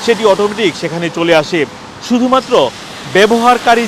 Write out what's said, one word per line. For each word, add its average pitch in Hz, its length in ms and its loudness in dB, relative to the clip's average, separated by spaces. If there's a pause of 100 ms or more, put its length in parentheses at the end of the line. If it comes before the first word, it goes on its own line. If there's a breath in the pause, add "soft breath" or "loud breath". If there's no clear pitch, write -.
সেটি 226 200 0
অটোমেটিক 202 500 0
সেখানে 170 400 -6
চলে 170 200 2
আসে। 156 300 0 (440)
শুধুমাত্র 247 640 2 (420)
ব্যবহারকারী 233 760 2